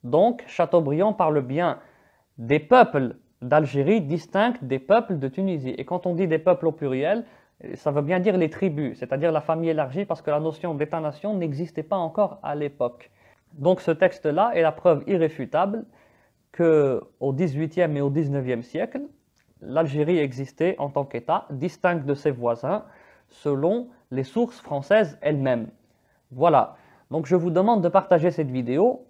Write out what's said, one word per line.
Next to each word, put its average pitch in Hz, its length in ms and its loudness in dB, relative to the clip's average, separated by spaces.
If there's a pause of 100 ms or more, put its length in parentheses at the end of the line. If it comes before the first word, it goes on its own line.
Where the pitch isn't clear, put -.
Donc, 180 420 2
Chateaubriand 170 680 0
parle 156 260 2
bien 143 380 -2 (580)
des 123 220 0
peuples 151 580 4 (240)
d'Algérie 139 640 2
distincts 190 580 -2
des 131 180 -4
peuples 196 400 2
de 135 100 -4
Tunisie. 156 500 -4
Et 139 80 -8
quand 180 180 -6
on 180 100 -2
dit 180 140 0
des 160 100 0
peuples 165 280 2
au 156 60 2
pluriel, 151 520 -2 (480)
ça - 180 -4
veut 143 120 0
bien 180 180 0
dire 190 160 2
les 165 140 2
tribus, 151 480 -4
c'est-à-dire 139 340 -2
la 156 80 0
famille 165 300 -2
élargie, 151 340 -2
parce 175 160 -6
que - 100 -6
la 147 100 0
notion 160 340 -6
d'État-nation 151 600 -6
n'existait 160 480 -6
pas 175 140 -4
encore 185 460 -2
à 147 120 -6
l'époque. 143 560 -6 (440)
Donc 175 260 0
ce 165 120 -2
texte-là 175 600 0
est 170 80 2
la 156 100 2
preuve 165 340 2
irréfutable 175 800 -2 (640)
que 151 520 4 (160)
au 139 140 -2
dix-huitième 156 640 -2
et 143 60 -2
au 143 80 0
dix-neuvième 139 520 -2
siècle, 226 380 -8 (640)
l'Algérie 151 560 0
existait 139 600 -2
en 143 120 -4
tant 139 160 -4
qu'État, 156 420 -4
distinct 156 560 -2
de 143 80 -2
ses 143 180 0
voisins, 120 540 -4 (460)
selon 175 580 -2 (220)
les 131 120 -4
sources 233 380 -4
françaises 147 640 0
elles-mêmes. 135 460 0 (640)
Voilà. 131 460 2 (340)
Donc 156 140 -4
je 180 120 2
vous 170 120 0
demande 190 340 2
de 170 60 2
partager 180 420 4
cette 147 200 -4
vidéo 131 600 0